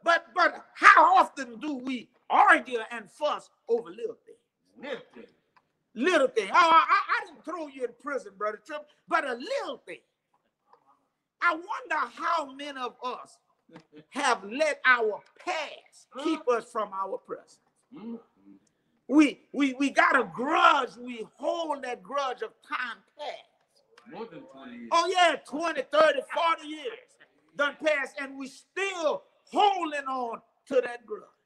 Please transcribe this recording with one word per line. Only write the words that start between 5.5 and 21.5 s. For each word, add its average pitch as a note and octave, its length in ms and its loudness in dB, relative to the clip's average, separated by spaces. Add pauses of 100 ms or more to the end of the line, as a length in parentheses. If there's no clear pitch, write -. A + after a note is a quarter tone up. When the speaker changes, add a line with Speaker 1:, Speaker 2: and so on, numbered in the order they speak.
Speaker 1:
Little C#4+ 320 2
thing. G#3 240 -2
Oh, B3+ 40 0
I, E4 320 6
I, G4 120 4 (240)
I - 20 -14
didn't D4+ 180 -20
throw D#4+ 240 -10
you C4+ 160 -10
in A#3 60 -4 (100)
prison, B3+ 380 -8
Brother G#3 280 -6
Tripp, D4 200 -12 (220)
but D#4+ 180 0
a B3+ 80 -4
little E4+ 520 -6
thing. D3+ 140 -14 (1400)
I E4+ 120 2
wonder E4+ 640 -6
how D#4 380 -4
many C#4 260 -12
of B3 240 -8
us G#3 340 -10 (720)
have B3 340 0
let C#4 420 -2
our A#3+ 360 4 (180)
past - 720 -8
Speaker 2:
Huh? C4 120 -12
Speaker 1:
keep D#4+ 260 -2
us A3+ 220 2
from G#3 220 -4
our G3 260 -6
present. - 400 -16 (360)
Speaker 2:
Mm-hmm. A3+ 200 -12 (920)
Speaker 1:
We, C#4+ 340 6 (120)
we, C4+ 200 0
we C4+ 180 0
got E4 280 2
a A3+ 40 0
grudge. C#4 680 2 (100)
We A#3+ 280 -12 (100)
hold D#4 460 -6